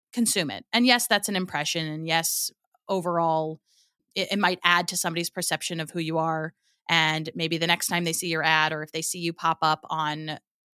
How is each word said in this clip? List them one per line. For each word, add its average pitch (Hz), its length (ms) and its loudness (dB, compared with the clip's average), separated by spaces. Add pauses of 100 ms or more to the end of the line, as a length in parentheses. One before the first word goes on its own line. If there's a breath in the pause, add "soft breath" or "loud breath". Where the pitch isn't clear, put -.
(120)
consume 208 360 0
it. 98 240 -10
And 240 140 4
yes, 240 220 4
that's 202 200 2
an 202 60 -2
impression. 165 520 -2
And 156 200 -6
yes, 165 460 0 (360)
overall, 165 720 0 (560)
it, 190 180 -2
it 202 60 0
might 185 240 2
add 175 260 6
to 180 80 -6
somebody's 170 340 -2
perception 170 500 -4
of 156 100 -8
who 175 80 -8
you 160 200 -2
are. 160 340 -2 (360)
And 160 460 2
maybe 165 240 -2
the 165 80 0
next 170 220 2
time 175 160 0
they 165 80 0
see 175 160 -4
your 160 160 0
ad, 156 280 4
or 156 120 -4
if - 80 -12
they 165 100 -4
see - 160 -6
you 170 140 -2
pop 165 300 0
up 156 280 2
on 156 480 -4 (400)